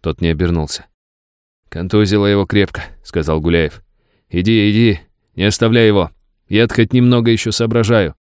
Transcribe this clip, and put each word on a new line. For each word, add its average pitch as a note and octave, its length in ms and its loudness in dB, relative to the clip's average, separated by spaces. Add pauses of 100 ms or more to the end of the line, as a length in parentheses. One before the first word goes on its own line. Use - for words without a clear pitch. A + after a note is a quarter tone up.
Тот - 200 -6
не E2+ 80 0
обернулся. E2 580 -4 (800)
"Контузило G2+ 580 0
его G2+ 200 0
крепко", - 360 -2 (200)
сказал D#2 380 -4
Гуляев. E2 420 -2 (460)
"Иди, G#2 420 0
иди, G#2+ 300 2 (340)
не F2 100 -4
оставляй A2+ 420 2
его. G2 240 2 (380)
Я-то A2 260 0
хоть A2+ 180 0
немного B2 380 2
еще A2+ 220 -2
соображаю". A2 640 0 (100)